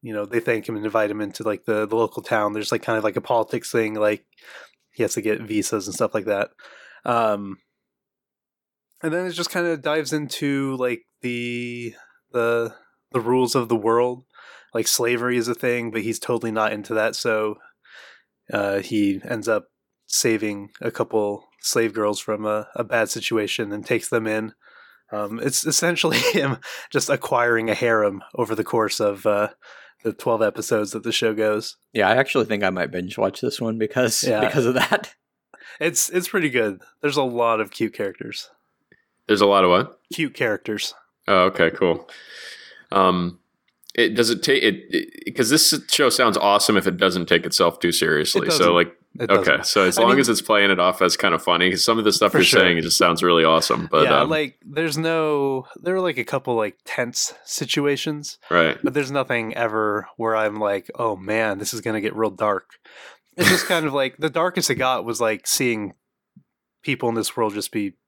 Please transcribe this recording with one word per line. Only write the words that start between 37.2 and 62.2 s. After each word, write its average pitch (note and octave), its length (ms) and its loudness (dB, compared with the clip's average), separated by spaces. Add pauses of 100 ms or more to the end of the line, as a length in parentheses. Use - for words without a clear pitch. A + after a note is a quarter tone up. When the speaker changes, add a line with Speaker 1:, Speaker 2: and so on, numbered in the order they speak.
Speaker 1:
lot A#2 360 0
of G#2 120 -4
cute - 240 -4
characters. - 560 -8 (760)
Speaker 3:
There's G#2 160 4
a G2+ 60 6
lot G2 160 6
of F2+ 80 6
what? G2+ 280 2 (140)
Speaker 1:
Cute D3 220 -6
characters. G#2+ 580 -4 (340)
Speaker 3:
Oh, F#2 180 6
okay, E2+ 260 2
cool. F2 360 0 (840)
Um, F2+ 480 2 (560)
it, A#2+ 180 4
does A2+ 160 2
it A2+ 140 -2
take C#3 180 4
it, G#2 140 4 (160)
it, - 440 -6
'cause A#2 140 2
this D#3 240 4 (160)
show C#3 200 4
sounds A2+ 280 2
awesome G2+ 400 4
if F2 80 2
it F2 120 0
doesn't F2+ 280 2
take F2 220 2
itself E2+ 320 2
too F2 120 2
seriously. D#2+ 560 0
Speaker 1:
It - 40 0
Speaker 3:
So, D#3 80 2
Speaker 1:
doesn't. F2 160 6
Speaker 3:
like, F2 200 2 (240)
Speaker 1:
It A#2+ 80 -4
doesn't. G2+ 260 4
Speaker 3:
okay, C#2 100 0
so - 220 4
as F#2 120 2
Speaker 1:
I - 40 4
Speaker 3:
long A#2 100 6
Speaker 1:
mean, C3+ 80 6
Speaker 3:
as B2+ 100 4
it's G#2+ 120 2
playing G2+ 280 4
it F#2 100 2
off F2+ 220 2
as F2+ 160 4
kinda F2 220 2
funny, F2 320 2
'cause F#2 120 0
some A2+ 140 2
of A2 60 0
the G#2 80 6
stuff G2 220 2
Speaker 1:
For - 60 4
Speaker 3:
you're F#2 60 6
Speaker 1:
sure. - 140 6
Speaker 3:
saying, F2+ 180 6
it E2 60 0
just E2 140 0
sounds E2+ 260 4
really E2+ 220 6
awesome. D#2+ 440 4
But, D#2 140 6
Speaker 1:
Yeah, C#2+ 180 4
Speaker 3:
um, D3+ 80 0
Speaker 1:
like, D#3 340 -2
there's D3+ 340 -4
no, D3+ 680 -2 (120)
there F3+ 180 -4
are, F#3+ 60 0
like, E3+ 160 -2
a A#2+ 80 -4
couple, C3 300 -4
like, G#2+ 300 -2
tense - 480 -4 (120)
situations, D3 920 -4 (140)
Speaker 3:
Right. E2 320 4
Speaker 1:
but C3 100 -2
there's C3+ 180 -2
nothing B2+ 440 -4
ever G#2+ 520 -2 (100)
where A2+ 180 -2
I'm G#2+ 240 -2
like, G2+ 360 -4
"Oh A2+ 200 -4
man, G#2 420 -2
this G#2 160 -8
is A#2 80 -8
gonna A2 200 -4
get G#2 140 -4
real G#2+ 140 0